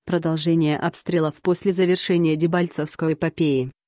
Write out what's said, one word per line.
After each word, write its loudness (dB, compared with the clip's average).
продолжение 2
обстрелов -2
после 0
завершения 2
Дебальцевской -2
эпопеи -2